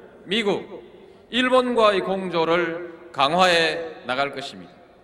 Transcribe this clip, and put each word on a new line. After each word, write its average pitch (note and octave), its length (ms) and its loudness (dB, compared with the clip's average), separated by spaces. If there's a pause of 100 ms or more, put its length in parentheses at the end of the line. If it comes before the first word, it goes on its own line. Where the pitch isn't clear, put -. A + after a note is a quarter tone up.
(260)
미국, F#3+ 580 -4 (460)
일본과의 A#3+ 720 2
공조를 F3 1080 -2
강화해 E3 920 2
나갈 C3+ 280 -2
것입니다. G2 380 -12 (320)